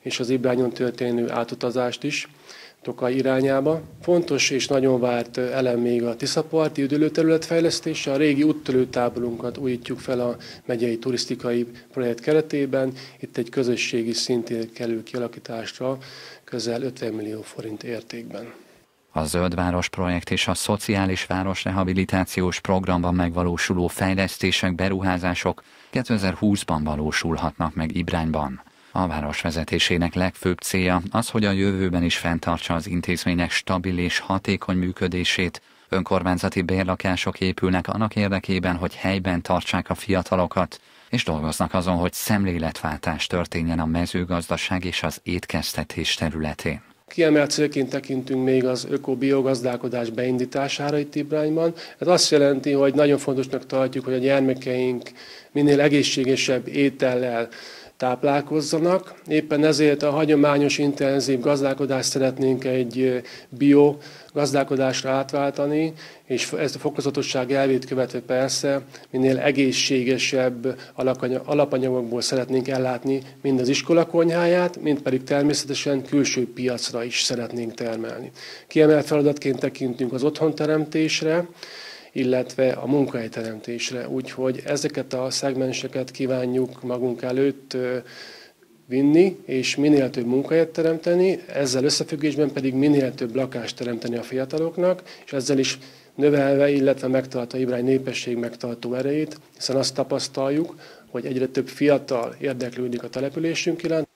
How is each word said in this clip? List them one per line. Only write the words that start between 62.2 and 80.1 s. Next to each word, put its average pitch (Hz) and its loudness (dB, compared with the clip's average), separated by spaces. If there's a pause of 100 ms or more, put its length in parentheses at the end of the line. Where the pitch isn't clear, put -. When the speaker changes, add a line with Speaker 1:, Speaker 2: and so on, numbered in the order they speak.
Speaker 1:
egy, 127 0
ö, 127 2 (320)
bio 143 6 (360)
gazdálkodásra 135 0
átváltani, 143 0 (320)
és 190 -2
f-, - -8
ezt - -2
a 139 -10
fokozatosság 135 -2
elvét 135 2
követve 127 -2
persze 135 0 (280)
minél 131 4
egészségesebb 131 2 (160)
alakanya-, 127 -2
alapanyagokból 131 0
szeretnénk 131 0
ellátni 131 0 (200)
mind 135 2
az 120 2
iskola 165 4
konyháját, 170 2
mind 147 2
pedig 131 0
természetesen 143 0
külső 131 0
piacra 123 -4
is 123 -4
szeretnénk 117 -4
termelni. 117 -6 (360)
Kiemelt 151 6
feladatként 143 2
tekintünk 131 -2